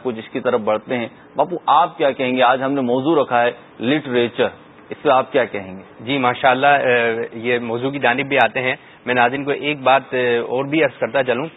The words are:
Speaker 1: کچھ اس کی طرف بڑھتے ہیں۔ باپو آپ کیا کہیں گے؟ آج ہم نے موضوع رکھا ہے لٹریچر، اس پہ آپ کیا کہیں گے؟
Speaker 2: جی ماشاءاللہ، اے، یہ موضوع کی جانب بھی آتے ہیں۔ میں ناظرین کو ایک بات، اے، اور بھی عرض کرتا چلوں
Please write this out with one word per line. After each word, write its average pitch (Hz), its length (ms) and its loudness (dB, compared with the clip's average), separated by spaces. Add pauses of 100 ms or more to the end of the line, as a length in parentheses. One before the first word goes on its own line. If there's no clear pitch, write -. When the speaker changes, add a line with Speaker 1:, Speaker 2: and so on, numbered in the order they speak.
Speaker 1:
کچھ 113 160 -4
اس 110 100 -14
کی 131 120 -8
طرف 120 200 0
بڑھتے 107 380 -2
ہیں۔ 117 100 -6 (280)
باپو 165 200 0 (100)
آپ 160 320 2
کیا 147 120 2
کہیں 127 260 -2
گے؟ 127 60 2
آج 127 200 4
ہم 135 100 -2
نے 139 80 0
موضوع 131 420 2
رکھا 120 200 0
ہے 120 80 2 (300)
لٹریچر، 123 680 0 (400)
اس - 140 -14
پہ 151 60 0
آپ 131 240 2
کیا 127 120 2
کہیں 95 320 -8
گے؟ 95 60 -18 (180)
Speaker 2:
جی 127 180 -2
ماشاءاللہ، 131 480 2
اے، 123 480 2 (180)
یہ 120 260 -2
موضوع 120 320 -4
کی 139 80 -8
جانب 127 300 0
بھی 135 160 0
آتے 123 180 0
ہیں۔ 127 140 -2 (300)
میں 123 80 -2
ناظرین 123 300 2
کو 139 60 -2
ایک 143 320 -4
بات، 131 320 2
اے، 123 240 0
اور 120 260 -2
بھی 151 200 0
عرض 127 140 -4
کرتا 127 240 -2
چلوں 127 240 -2 (100)